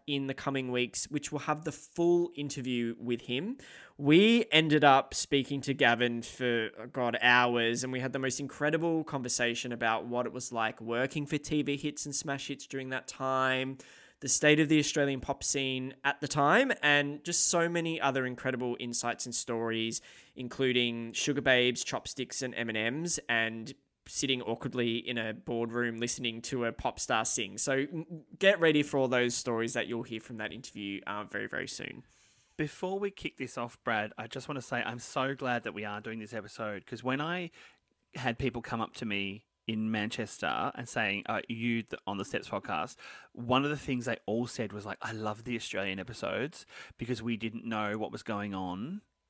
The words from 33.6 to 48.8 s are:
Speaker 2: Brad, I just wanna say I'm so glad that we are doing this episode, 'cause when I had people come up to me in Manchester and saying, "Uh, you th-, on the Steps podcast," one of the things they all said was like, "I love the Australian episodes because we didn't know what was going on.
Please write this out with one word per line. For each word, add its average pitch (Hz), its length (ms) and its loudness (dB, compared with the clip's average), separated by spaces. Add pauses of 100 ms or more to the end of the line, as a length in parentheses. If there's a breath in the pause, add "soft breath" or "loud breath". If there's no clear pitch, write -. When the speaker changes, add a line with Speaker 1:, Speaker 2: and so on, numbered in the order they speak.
Speaker 2:
Brad, 107 340 0
I 117 100 -8
just 127 200 -10
wanna 139 140 -6
say 120 220 -2
I'm 120 160 -6
so 135 360 -2
glad 123 280 -2
that 101 100 -6
we 104 120 -8
are 104 160 -8
doing 110 180 -8
this 107 140 -12
episode, 104 520 -8
'cause 117 180 -10
when 131 180 0
I 170 300 -4 (640 soft breath)
had 123 220 0
people 120 240 -2
come 117 200 -4
up - 140 -6
to - 100 -6
me 98 400 -4 (220)
in 110 240 -2
Manchester 104 840 -2
and 120 140 -10
saying, 101 380 -2
"Uh, 107 200 -2
you 117 360 -2
th-, - 240 -10
on 101 100 -4
the 98 80 -4
Steps - 240 -6
podcast," 95 460 -4 (380 loud breath)
one 123 300 2
of 143 60 0
the 147 80 -2
things 127 280 -4
they 123 200 -2
all 117 220 0
said 107 260 -6
was 104 120 -10
like, 101 160 -8
"I 107 100 -6
love 107 320 -6
the 120 120 -4
Australian 98 440 -4
episodes 110 640 -6 (320 loud breath)
because 117 240 -4
we 113 160 -2
didn't 113 280 -6
know 107 320 -2
what 107 140 -4
was 101 120 -10
going 101 320 -4
on. 95 460 -6 (280)